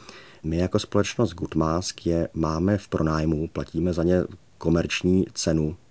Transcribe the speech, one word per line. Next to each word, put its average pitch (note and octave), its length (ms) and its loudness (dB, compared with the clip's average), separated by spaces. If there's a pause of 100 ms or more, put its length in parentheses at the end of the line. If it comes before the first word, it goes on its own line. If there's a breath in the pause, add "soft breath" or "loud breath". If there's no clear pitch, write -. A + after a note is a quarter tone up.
(420 loud breath)
My D#2+ 140 -2
jako F#2 220 0
společnost G2+ 560 0
Goodmask D#2+ 720 -2
je E2+ 280 0
máme D#2+ 440 0
v - 100 -10
pronájmu, D#2 600 0
platíme E2 440 -4
za E2 100 0
ně F2+ 200 4 (360)
komerční E2+ 760 2
cenu D#2+ 420 0 (140)